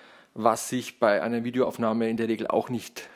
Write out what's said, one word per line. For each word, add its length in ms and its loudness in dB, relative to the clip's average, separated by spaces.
was 360 0
sich 300 -6
bei 220 4
einer 220 -2
Videoaufnahme 680 0
in 80 -2
der 100 -2
Regel 200 -2
auch 220 0
nicht 460 -8